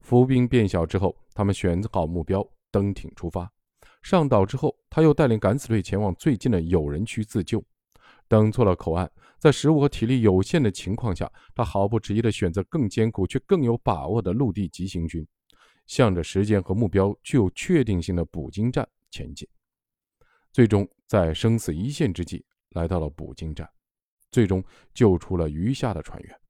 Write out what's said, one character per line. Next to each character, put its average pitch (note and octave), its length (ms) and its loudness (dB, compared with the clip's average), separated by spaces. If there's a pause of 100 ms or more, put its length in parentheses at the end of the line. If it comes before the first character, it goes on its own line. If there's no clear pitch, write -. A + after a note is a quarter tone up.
浮 B2 260 4
冰 B2 220 2
变 A#2 180 2
小 F2 180 0
之 F2 140 -2
后， F2+ 180 -2 (180)
他 G#2 100 0
们 G2+ 100 2
选 F2+ 260 0 (120)
好 F2+ 120 -2
目 E2 200 -4
标， G2 200 -2 (280)
登 G2+ 200 0
艇 - 220 -10
出 E2+ 160 -8
发。 F2+ 180 -8 (540)
上 E3 260 2
岛 G#2+ 160 4
之 A2+ 120 -6
后， C#3 200 -4 (140)
他 D#3+ 120 2
又 D#3 120 6
带 D3 140 4
领 A2 100 2
敢 G#2 180 2
死 - 120 -8
队 A2+ 120 0
前 G2 200 -4
往 G2+ 160 0
最 C3+ 200 0
近 C3 140 -2
的 F#2+ 120 2
有 E2 260 0
人 D#2 180 -4
区 G#2+ 180 -6
自 G2+ 200 -4
救。 G#2+ 200 -4 (600)
等 G#2+ 240 4
错 A#2+ 140 2
了 F#2+ 100 4
口 - 180 -4
岸， F2 160 -2 (300)
在 D3+ 140 6
食 - 180 2
物 D#3+ 80 4
和 C#3+ 100 2
体 - 160 -4
力 B2 180 0
有 F#2+ 200 6
限 E3+ 180 0
的 A#2 80 2
情 F#2+ 280 -6
况 G#2+ 180 -4
下， - 160 -8 (240)
他 A#2+ 100 -2
毫 G2 220 -2
不 G#2+ 140 0
迟 - 120 -8
疑 G#2+ 80 0
地 A2+ 120 2
选 F2+ 200 -2
择 G2 120 -2
更 C#3 240 -2
艰 A2+ 200 0
苦 G2 160 -2
却 A2 220 -4
更 F3+ 160 2
有 A#2 160 0
把 D#2+ 300 -4
握 A2 120 0
的 F#2 120 -2
陆 A#2 200 0
地 F#2+ 140 -4
急 F2 180 -8
行 F2+ 220 -6
军， D#2+ 180 -8 (640)
向 A#2 260 2
着 E2+ 120 -2
时 G2 200 0
间 G#2 160 2
和 F#2+ 140 -4
目 A2 140 0
标 G2 340 0
具 - 140 -4
有 G#2 140 4
确 D#3+ 340 0
定 G2 180 -2
性 F2+ 140 -4
的 E2+ 80 0
捕 D2+ 260 -10
鲸 A#2 220 -2
站 C3+ 120 -2 (280)
前 C#2 200 -12
进。 - 160 -18 (1040)
最 A#2+ 160 6
终 G2+ 220 2 (180)
在 F2 260 2
生 A2+ 240 2
死 G#2+ 160 -4
一 F2+ 160 -4
线 C#3+ 240 -2
之 F2+ 120 -4
际 - 200 -12 (260)
来 E2 180 -4
到 F2+ 100 -2
了 D#2 100 -4
捕 D2 240 -12
鲸 D#2 220 -10
站， D#2 160 -14 (640)
最 A2 160 4
终 F#2 140 0 (300)
救 G2+ 240 4
出 F#2 200 -6
了 E2 120 0
余 E2+ 240 -4
下 B2 220 -4
的 D#2 80 -8
船 - 200 -14
员。 - 280 -20